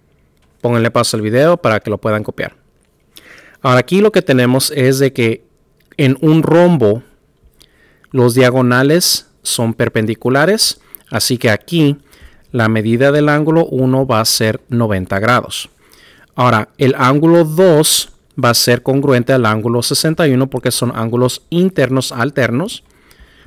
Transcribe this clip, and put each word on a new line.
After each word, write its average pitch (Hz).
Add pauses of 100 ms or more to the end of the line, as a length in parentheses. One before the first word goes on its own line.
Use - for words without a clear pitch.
(600)
Pónganle 117
pausa 120
al 110
video 135
para 110
que -
lo 104
puedan 107
copiar. - (1040)
Ahora 127
aquí 180
lo 214
que 190
tenemos 127
es 135
de 135
que 113 (540)
en 135
un 160
rombo 151 (1120)
los 123
diagonales 127 (140)
son 117
perpendiculares, 123 (280)
así 113
que 117
aquí 143 (540)
la 113
medida 113
del 147
ángulo 156
uno 131
va 120
a 110
ser 110
noventa 101
grados. 113 (640)
Ahora, 117
el 135
ángulo 156
dos 156 (320)
va 123
a -
ser 120
congruente 135
al 123
ángulo 110
sesenta 156
y 135
uno 135
porque 127
son 123
ángulos 120
internos 156
alternos. 127 (640)